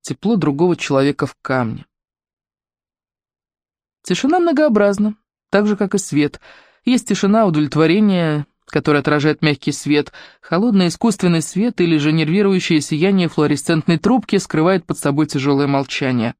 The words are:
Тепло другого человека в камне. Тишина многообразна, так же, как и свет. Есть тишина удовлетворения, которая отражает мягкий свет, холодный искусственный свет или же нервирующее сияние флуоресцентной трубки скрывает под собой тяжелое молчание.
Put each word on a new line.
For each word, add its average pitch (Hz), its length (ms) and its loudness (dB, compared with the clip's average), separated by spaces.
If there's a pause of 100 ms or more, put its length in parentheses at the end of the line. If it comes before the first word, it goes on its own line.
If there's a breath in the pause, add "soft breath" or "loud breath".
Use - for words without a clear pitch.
Тепло - 340 -4
другого 160 400 0
человека 139 520 -2
в - 140 -12
камне. 123 460 -6 (2250)
Тишина 285 380 0
многообразна, 214 760 0 (360)
так 208 180 2
же, 208 80 0
как 196 180 -4
и 202 40 2
свет. 143 420 -2 (440 soft breath)
Есть 247 220 0
тишина 208 400 2
удовлетворения, 160 1000 2 (240)
которая 147 320 0
отражает 147 400 0
мягкий 147 300 -2
свет, 147 400 -2 (280 loud breath)
холодный 190 480 0
искусственный 175 540 0
свет 226 380 -4
или 170 180 2
же 147 140 0
нервирующее 170 680 2
сияние 175 480 0
флуоресцентной 156 720 0
трубки 214 380 0
скрывает 180 500 0
под 147 120 -6
собой 147 280 0
тяжелое 143 400 0
молчание. 131 720 -2